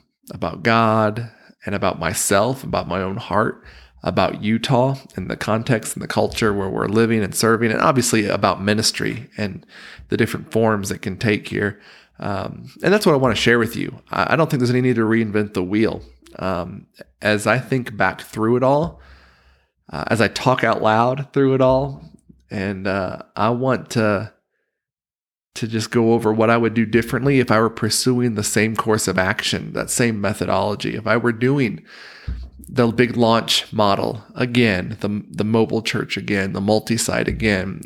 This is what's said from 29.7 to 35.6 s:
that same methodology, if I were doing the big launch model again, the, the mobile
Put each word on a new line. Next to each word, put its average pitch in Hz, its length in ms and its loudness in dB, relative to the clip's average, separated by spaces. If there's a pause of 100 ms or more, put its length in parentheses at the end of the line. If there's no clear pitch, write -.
that - 180 -6
same 113 280 0
methodology, 101 760 -2
if 110 100 -8
I 110 120 2
were 120 140 2
doing 123 520 0 (840)
the 120 200 2
big 113 280 0
launch 113 560 2
model 107 520 0 (100)
again, 113 680 0
the, 101 280 -4
the - 140 -4
mobile 110 400 2